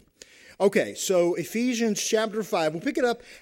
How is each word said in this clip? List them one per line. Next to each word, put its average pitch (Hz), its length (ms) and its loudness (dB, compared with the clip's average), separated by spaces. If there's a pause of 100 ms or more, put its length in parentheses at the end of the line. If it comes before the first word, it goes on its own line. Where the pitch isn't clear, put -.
(580)
Okay, 175 360 2
so 175 400 2
Ephesians 226 680 -2
chapter 214 400 0
five. 165 300 0
We'll 160 100 -8
pick 294 160 -4
it 269 60 2
up 233 180 0 (200)